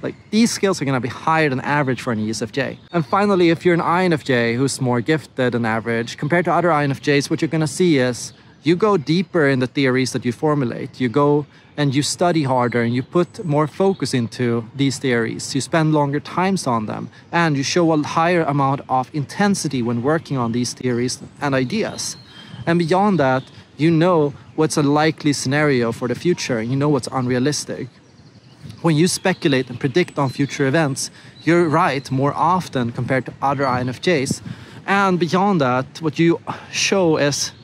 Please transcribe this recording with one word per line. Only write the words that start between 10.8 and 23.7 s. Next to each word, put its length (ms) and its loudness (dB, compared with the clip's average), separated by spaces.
You 80 0
go 380 2
and 160 0
you 100 0
study 420 0
harder 380 2
and 120 0
you 80 -2
put 420 -2
more 220 2
focus 480 -2
into 500 -2
these 220 0
theories. 580 -2
You 40 0
spend 320 0
longer 280 0
times 480 -2
on 180 -2
them 240 -8
and 240 2
you 80 -2
show 280 2
a 100 2
higher 400 0
amount 460 0
of 240 -2
intensity 680 -2
when 200 -2
working 340 0
on 160 -2
these 200 -2
theories 460 -2
and 120 -2
ideas. 640 -4
And 120 2
beyond 400 2
that, 240 2